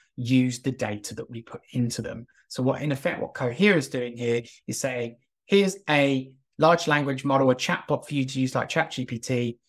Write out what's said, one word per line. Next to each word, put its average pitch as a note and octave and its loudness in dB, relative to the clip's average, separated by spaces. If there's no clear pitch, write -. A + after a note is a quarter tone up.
use B2+ 2
the C3+ -4
data G#2+ -6
that A2+ -12
we A#2 -12
put - -16
into A#2+ -2
them. A2+ -10
So - -6
what, B2+ 0
in D3 -2
effect, C#3+ -2
what - -10
Cohere D#3+ 4
is C3+ -2
doing B2 -6
here A#2 0
is - -6
saying, B2 -4
"Here's G3 4
a C#3 2
large E3 4
language C#3+ 0
model, C3+ 4
a B2+ 6
chatbot - -2
for - -8
you C3+ 2
to C3 -4
use C3 0
like A#2+ 0
Chat - -2
G B2+ -6
P A#2 -8
T A#2+ -4